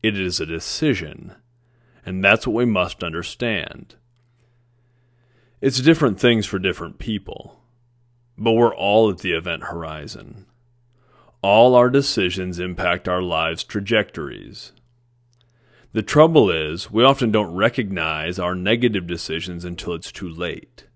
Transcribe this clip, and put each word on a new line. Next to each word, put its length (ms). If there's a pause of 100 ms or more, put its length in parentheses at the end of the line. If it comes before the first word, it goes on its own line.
It 120
is 220
a 80
decision, 880 (720)
and 180
that's 220
what 80
we 100
must 380
understand. 920 (1600)
It's 200
different 380
things 280
for 120
different 400
people, 600 (800)
but 140
we're 220
all 360
at 80
the 140
event 320
horizon. 840 (960)
All 320
our 160
decisions 680
impact 480
our 140
lives' 420
trajectories. 1120 (1200)
The 80
trouble 500
is, 400
we 140
often 260
don't 240
recognize 840
our 160
negative 520
decisions 600
until 260
it's 180
too 200
late. 640